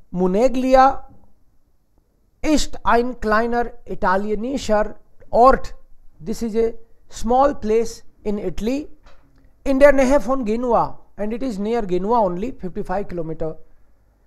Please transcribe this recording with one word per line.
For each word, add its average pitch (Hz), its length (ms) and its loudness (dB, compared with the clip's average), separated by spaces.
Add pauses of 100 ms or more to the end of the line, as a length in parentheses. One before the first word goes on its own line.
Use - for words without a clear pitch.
(120)
Moneglia 254 960 2 (1300)
ist - 440 2
ein 240 340 0
kleiner 233 460 0 (200)
italienischer 208 1120 -2 (340)
Ort। 247 460 4 (480)
This 208 180 -8
is 220 140 -4
a 226 160 0 (380)
small 262 460 2
place 214 480 -2 (200)
in 208 140 -4
Italy, 208 500 -4 (760)
in 269 140 2
der 285 120 10
Nähe 277 300 4
von 262 240 -2
Genua, 220 540 -2 (180)
and 214 160 -4
it 240 100 -8
is 226 160 -6
near 226 260 -2
Genua 185 360 0
only, 190 320 -2
fifty-five 196 560 -6
kilometer। 160 480 -6 (680)